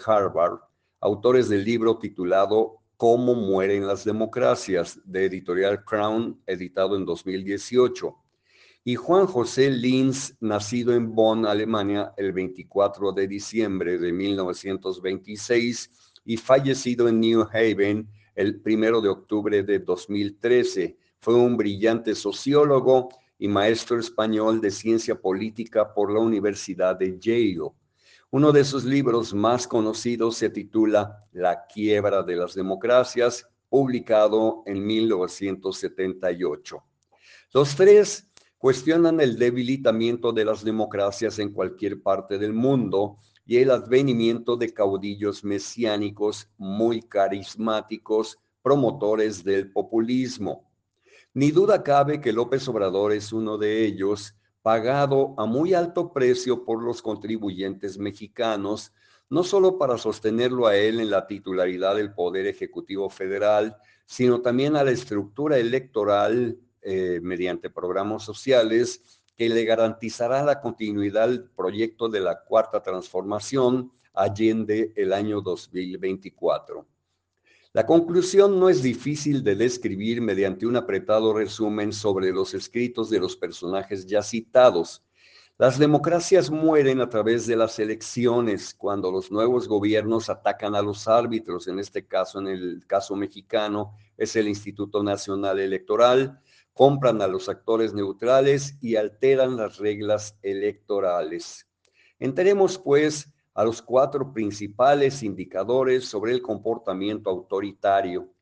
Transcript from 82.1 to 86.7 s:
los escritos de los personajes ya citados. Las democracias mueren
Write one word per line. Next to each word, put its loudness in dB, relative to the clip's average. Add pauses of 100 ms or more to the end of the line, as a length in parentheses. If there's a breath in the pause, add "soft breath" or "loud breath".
los -2
escritos -4
de 2
los -4
personajes -6
ya 0
citados. 2 (540 soft breath)
Las 4
democracias 4
mueren 4